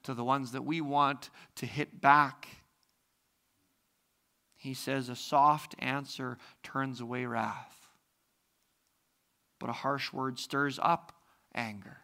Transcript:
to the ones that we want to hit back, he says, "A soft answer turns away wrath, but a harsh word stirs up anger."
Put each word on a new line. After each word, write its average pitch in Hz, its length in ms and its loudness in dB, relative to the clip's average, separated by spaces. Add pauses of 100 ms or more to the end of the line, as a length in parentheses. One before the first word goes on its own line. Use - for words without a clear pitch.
to 135 100 -6
the 120 100 -4
ones 131 280 0
that 131 100 -6
we 160 180 -4
want 143 480 0 (280)
to 135 100 -8
hit 147 340 -6
back, 143 480 6 (2000)
he 135 160 -8
says, 131 360 -4
"A 120 80 -6
soft 151 640 4
answer 131 600 -4 (240)
turns 135 380 -4
away 123 260 -4
wrath, 110 600 -4 (1700)
but - 100 -6
a 113 40 -4
harsh 135 380 -4
word 131 280 -4
stirs 139 420 -2
up - 300 2 (420)
anger." 104 500 -8